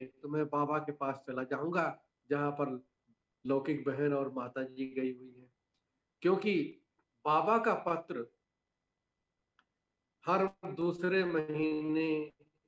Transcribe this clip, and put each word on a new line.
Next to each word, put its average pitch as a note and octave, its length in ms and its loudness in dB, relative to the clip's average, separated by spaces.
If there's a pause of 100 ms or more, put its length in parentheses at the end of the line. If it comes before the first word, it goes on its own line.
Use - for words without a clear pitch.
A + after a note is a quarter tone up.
तो C#3+ 240 -14
मैं D3+ 160 0
बाबा D3 340 0
के D3 120 -6
पास C3+ 360 -4
चला B2+ 160 -4
जाऊंगा, D3 600 -2 (260)
जहाँ C#3+ 220 0
पर C3+ 340 -2 (600)
लौकिक C#3 400 0
बहन C#3+ 280 0
और C3+ 200 0
माता B2+ 300 -4
जी C3 240 -6
गई C3 260 -2
हुई B2+ 180 -16
हैं।" B2+ 200 -20 (720)
क्योंकि F#3+ 600 2 (420)
बाबा E3 320 6
का A3+ 160 2
पत्र C#3+ 540 -2 (2000)
हर F#3+ 460 0
दूसरे F3 540 0
महीने D#3 1080 0 (340)